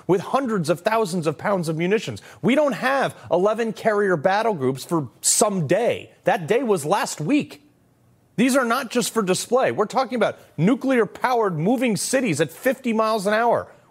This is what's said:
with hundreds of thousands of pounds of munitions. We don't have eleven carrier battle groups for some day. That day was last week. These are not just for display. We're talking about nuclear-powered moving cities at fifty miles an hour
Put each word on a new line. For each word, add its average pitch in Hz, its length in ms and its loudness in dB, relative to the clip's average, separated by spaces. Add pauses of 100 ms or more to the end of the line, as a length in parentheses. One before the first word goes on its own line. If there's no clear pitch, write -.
with 185 140 2
hundreds 220 500 -2
of 170 100 -2
thousands 190 460 0
of 156 120 -2
pounds 185 300 -2
of 160 80 -4
munitions. 175 460 -2 (180)
We 226 140 2
don't 285 200 2
have 233 420 -2 (160)
eleven 214 400 0
carrier 208 440 0
battle 202 380 0
groups 131 300 -2
for 156 240 -2 (120)
some 196 460 2
day. 156 460 0 (120)
That 180 220 0
day 233 160 2
was 190 240 0
last 202 340 -2
week. 220 420 -2 (720)
These 247 180 4
are 269 100 2
not 233 260 -2
just 240 220 -2
for 226 100 0
display. 185 500 2
We're 190 140 0
talking 247 300 -2
about 180 220 0 (180)
nuclear-powered 226 1040 2
moving 226 380 0
cities 233 440 0
at 160 120 -2
fifty 247 400 -2
miles 220 340 0
an 208 80 0
hour 214 380 0 (180)